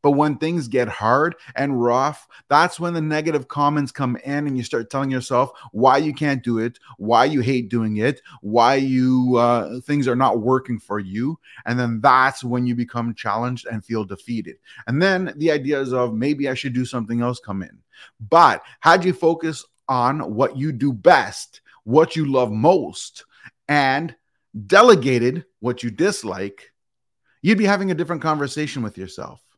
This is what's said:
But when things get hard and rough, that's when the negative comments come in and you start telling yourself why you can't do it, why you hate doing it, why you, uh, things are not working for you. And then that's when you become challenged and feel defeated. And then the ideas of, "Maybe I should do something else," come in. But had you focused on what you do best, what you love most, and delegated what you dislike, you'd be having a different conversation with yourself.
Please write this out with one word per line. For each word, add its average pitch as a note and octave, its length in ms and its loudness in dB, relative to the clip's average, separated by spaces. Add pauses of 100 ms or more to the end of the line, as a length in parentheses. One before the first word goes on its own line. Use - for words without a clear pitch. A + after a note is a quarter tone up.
But D3 100 4
when D3 240 0
things D#3+ 300 -4
get A#2+ 200 0
hard C3 480 0 (200)
and C3+ 240 -2
rough, B2+ 480 0 (220)
that's D#3+ 300 2
when F3 160 -4
the E3 60 -4
negative D#3 460 -2
comments C#3+ 440 -2
come B2 240 -4 (100)
in D3 220 -4
and C3+ 100 -4
you B2 60 -4
start A#2 260 -6
telling C3+ 220 -4
yourself C3 400 0 (220)
why B2+ 240 6
you D3+ 140 0
can't C#3 320 -2
do A#2 140 -2
it, A#2 220 -4 (180)
why A#2 280 4
you D3 160 0
hate B2 280 -2
doing A2 280 -2
it, B2 220 -2 (220)
why A#2 360 4
you, B2+ 600 2
uh, A#2+ 440 0
things D3 260 -2
are B2 80 0
not A#2+ 240 2
working B2 400 0
for - 180 -8
you. G#2+ 400 -6 (300)
And A#2+ 120 -2
then A#2 220 -4
that's C3 420 4
when B2 220 -2
you B2 80 -2
become A#2 400 -6
challenged A#2 580 -6
and A2 140 -10
feel A2+ 180 -4
defeated. G2 520 -10 (320)
And B2+ 120 -2
then F#3 380 0
the D#3 140 0
ideas C3+ 420 -2
of, B2 220 0
"Maybe C#3 340 -2
I B2+ 60 -4
should B2+ 180 -8
do B2+ 100 -2
something A#2 380 -4
else," A#2+ 180 -4
come G2 220 -8
in. - 160 -14 (500)
But D3 360 4 (160)
had F3 260 4
you F3+ 80 2
focused E3 540 -2 (200)
on B2 460 -2
what B2 240 0
you D3 140 -4
do C3 220 -2
best, A2+ 680 2 (220)
what C#3+ 320 4
you D#3+ 100 -2
love B2+ 260 0
most, B2+ 720 0 (420)
and C#3+ 480 0 (500)
delegated C#3 800 4 (140)
what B2 240 -6
you A#2 80 -6
dislike, G2+ 840 -6 (680)
you'd G3 160 4
be G#3+ 60 2
having G3 260 0
a E3+ 40 0
different D#3+ 280 -6
conversation D3 580 -4
with A2 160 -8
yourself. - 460 -14 (140)